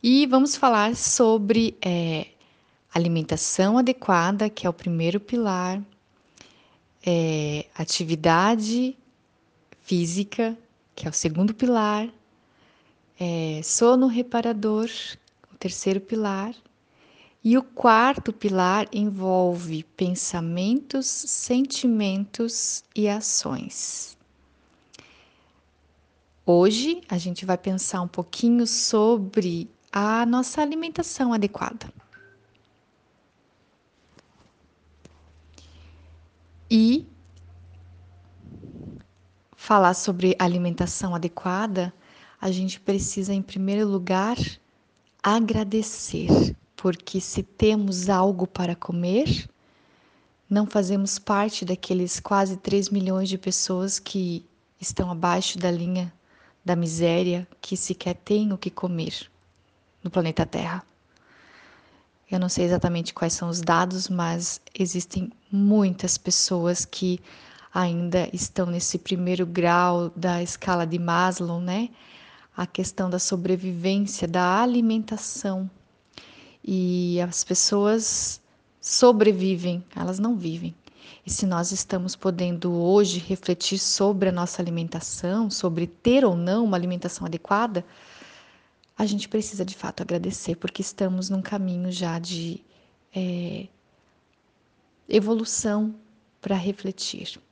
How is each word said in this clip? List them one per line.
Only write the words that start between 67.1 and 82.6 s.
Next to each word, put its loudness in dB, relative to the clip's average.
ainda 0
estão -4
nesse -4
primeiro -2
grau 2
da -2
escala -2
de -4
Maslow, 0
né? -4
A -4
questão -4
da -2
sobrevivência, -2
da 2
alimentação. 0
E 0
as -4
pessoas 0
sobrevivem, 4
elas -4
não 2
vivem. -6
E -8
se -2
nós 0
estamos -4
podendo -2